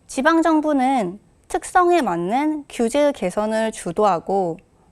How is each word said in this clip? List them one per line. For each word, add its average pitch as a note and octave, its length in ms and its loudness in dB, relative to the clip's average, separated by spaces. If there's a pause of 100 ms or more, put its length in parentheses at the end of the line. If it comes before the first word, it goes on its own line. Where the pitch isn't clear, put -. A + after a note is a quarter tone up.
지방정부는 C#4+ 1120 0 (280)
특성에 F4 540 2
맞는 A#3+ 680 -2
규제의 C#4+ 440 0
개선을 A3 580 -2
주도하고, F#3 840 -2 (340)